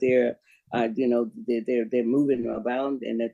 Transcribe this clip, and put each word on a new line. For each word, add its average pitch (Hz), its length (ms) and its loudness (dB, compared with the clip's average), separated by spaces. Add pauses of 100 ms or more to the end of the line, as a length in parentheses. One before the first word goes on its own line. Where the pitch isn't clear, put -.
they're, 127 360 4 (360)
uh, 117 220 0
you 131 120 0
know, 120 220 2 (180)
they, 117 200 0
they're, 120 240 0
they're 123 120 2
moving 127 440 2
around 123 560 -4
and 113 160 -4
they're 117 140 -2